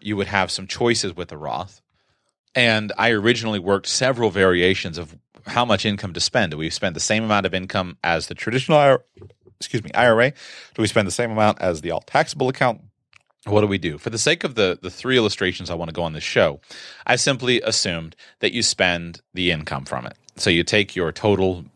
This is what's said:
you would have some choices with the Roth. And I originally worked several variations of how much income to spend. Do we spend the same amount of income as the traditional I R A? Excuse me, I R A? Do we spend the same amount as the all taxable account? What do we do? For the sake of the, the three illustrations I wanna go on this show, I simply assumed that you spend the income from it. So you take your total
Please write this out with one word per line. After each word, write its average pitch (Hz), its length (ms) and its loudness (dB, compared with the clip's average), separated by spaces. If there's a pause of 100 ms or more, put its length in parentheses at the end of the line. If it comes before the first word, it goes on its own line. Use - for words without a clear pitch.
you 104 140 -4
would 98 100 -2
have 95 240 0
some 95 160 -8
choices 110 480 -2
with 87 140 -10
the 80 80 -14
Roth. 73 440 -8 (720)
And 110 420 2
I 117 140 2
originally 110 480 0
worked 95 260 0
several 120 460 0
variations 90 640 2
of 85 180 -12 (300)
how 120 180 0
much 113 220 2
income 98 280 -4
to 85 60 -6
spend. 98 300 0
Do 76 80 -6
we 80 140 -4
spend 90 240 -4
the 82 40 -8
same 110 240 0
amount 104 220 2
of 90 80 -4
income 92 500 -4
as 82 240 0
the - 60 -12
traditional 131 460 2
I 143 100 6
R 131 60 6
A? - 300 -8 (340)
Excuse - 240 -6
me, - 100 -16
I 120 140 4
R 113 120 6
A? 127 120 4
Do - 500 -10
we 107 60 4
spend 101 200 2
the 87 40 -4
same 120 180 -2
amount 107 320 2
as 85 200 0
the 82 100 -6
all 80 100 -4
taxable 135 480 0
account? 127 320 0 (640)
What 104 160 4
do 104 60 4
we 98 100 0
do? 78 220 -6
For 117 100 -10
the 113 80 -6
sake 165 260 0
of 139 120 -6
the, 92 260 2
the 90 80 -10
three 131 280 -2
illustrations 95 520 0
I 87 60 -6
wanna 82 160 -8
go 87 100 -6
on 82 120 -4
this 76 100 -10
show, 80 360 2 (460)
I 127 100 2
simply 123 460 0
assumed 85 540 -4 (240)
that - 140 0
you 113 100 -2
spend 85 580 0 (140)
the 87 160 0
income 73 340 -4
from 62 220 -8
it. - 100 -18 (200)
So - 120 0
you 85 140 4
take 104 320 0
your 85 160 -2
total 95 540 0 (100)